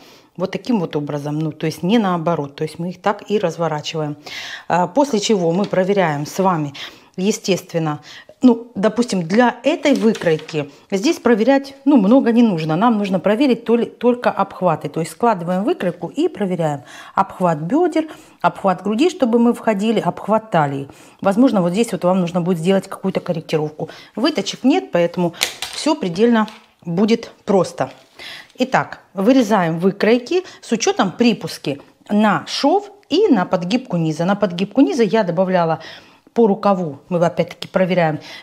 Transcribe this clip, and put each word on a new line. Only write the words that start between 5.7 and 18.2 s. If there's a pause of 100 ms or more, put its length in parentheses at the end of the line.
с
вами, (420)
естественно, (440)
ну,
допустим,
для
этой
выкройки (220)
здесь
проверять, (100)
ну,
много
не
нужно.
Нам
нужно
проверить
толи-,
только
обхваты.
То
есть
складываем
выкройку
и
проверяем (340)
обхват
бёдер, (320)